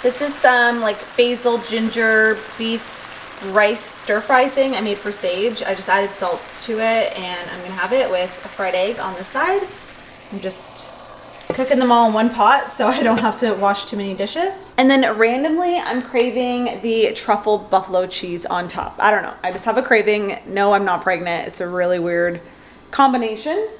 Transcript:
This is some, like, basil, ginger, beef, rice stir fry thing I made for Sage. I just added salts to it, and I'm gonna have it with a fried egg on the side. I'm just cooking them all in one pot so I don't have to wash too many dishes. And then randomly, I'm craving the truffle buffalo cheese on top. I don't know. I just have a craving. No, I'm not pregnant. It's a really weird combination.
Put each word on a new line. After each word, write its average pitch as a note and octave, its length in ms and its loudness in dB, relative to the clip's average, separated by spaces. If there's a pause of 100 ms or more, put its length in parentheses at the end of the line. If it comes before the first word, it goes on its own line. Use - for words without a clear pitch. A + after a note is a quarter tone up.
This B3+ 180 2
is C#4+ 100 -2
some, A#3+ 480 4
like, G#3 160 -2 (200)
basil, A#3+ 420 2
ginger, A3 800 2 (180)
beef, - 880 -8 (100)
rice G#3 280 4
stir - 400 -2
fry C4 280 4
thing C4+ 280 0
I A#3+ 40 -2
made G3+ 180 -2
for G3+ 120 -8
Sage. G3+ 540 -4
I F#3+ 100 -2
just F#3 140 -8
added G3 220 2
salts - 560 -6
to A3+ 80 -4
it, A3+ 440 0
and F3+ 320 -8
I'm F3+ 120 -10
gonna F#3 180 -10
have F#3 120 -2
it C4 160 4
with F3+ 360 -2
a G3 40 -12
fried F#3 280 -4
egg G3+ 240 0
on F#3 160 -6
the F#3+ 80 -10
side. F4+ 420 0 (640)
I'm G3 60 -8
just - 500 -8 (600)
cooking C4 320 2
them B3 100 4
all A#3+ 160 8
in A3 60 4
one A3+ 180 4
pot B3 400 4
so A3 160 0
I B3+ 160 2
don't A3+ 160 4
have A3+ 200 0
to A3 160 2
wash G3+ 320 0
too G#3 100 -8
many G3 180 -4
dishes. D#4+ 640 -4
And C4 120 6
then C4+ 160 6 (120)
randomly, D#4 600 2
I'm B3 260 -4
craving B3 800 -2
the A3+ 320 2
truffle G#3+ 440 0
buffalo F#3 480 0
cheese F3 400 -6
on F3 220 -4
top. - 320 -8
I G#3+ 100 6
don't G3+ 140 2
know. - 180 -10
I F#3 80 -2
just F#3+ 140 -10
have A3+ 120 0
a B3+ 60 2
craving. G#3 640 2
No, G3+ 260 2
I'm G3 120 2
not F3+ 180 0
pregnant. E3+ 460 -2
It's - 120 -12
a F3+ 60 -4
really F3+ 320 0
weird F3 420 -2 (520)
combination. C4 880 0